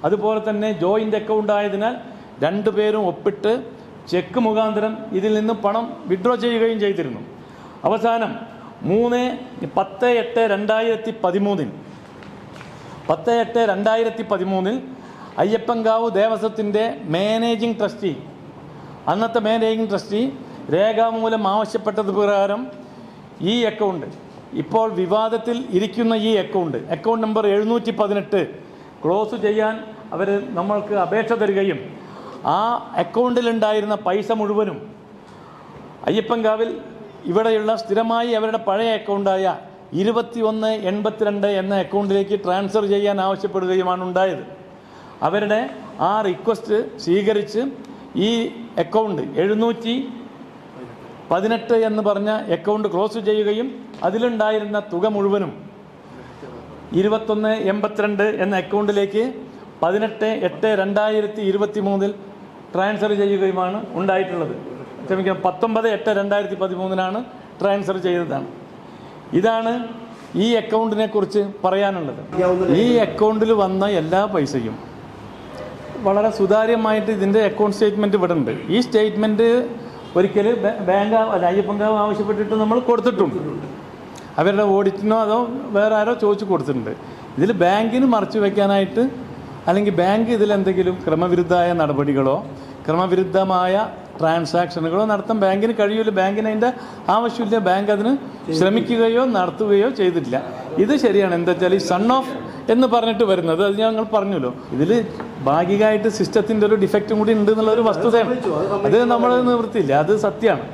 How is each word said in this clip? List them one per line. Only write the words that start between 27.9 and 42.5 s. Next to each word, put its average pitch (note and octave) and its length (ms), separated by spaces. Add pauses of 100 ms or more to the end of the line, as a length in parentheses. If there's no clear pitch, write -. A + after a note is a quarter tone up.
പതിനെട്ട് G3+ 420 (600)
ക്ലോസ് G#3+ 400
ചെയ്യാൻ G#3+ 320 (400)
അവർ G3 140 (280)
നമ്മൾക്ക് G3+ 460
അപേക്ഷ G#3+ 280 (100)
തരികയും G3 380 (760)
ആ F#3+ 40 (440)
അക്കൗണ്ടിലുണ്ടായിരുന്ന A3 920 (120)
പൈസ G3 220 (100)
മുഴുവനും G3+ 380 (1300)
അയ്യപ്പൻകാവിൽ A3 640 (600)
ഇവിടെയുള്ള A3 400 (100)
സ്ഥിരമായി A3+ 580
അവരുടെ A3 280
പഴയ A3+ 320
അക്കൗണ്ടായ F#3+ 560 (460)
ഇരുപത്തിയൊന്ന് A3 680 (200)
എൺപത്തിരണ്ട് G#3 580 (120)
എന്ന G3 140 (100)
അക്കൗണ്ടിലേക്ക് G3 600
ട്രാൻസ്ഫർ G3 480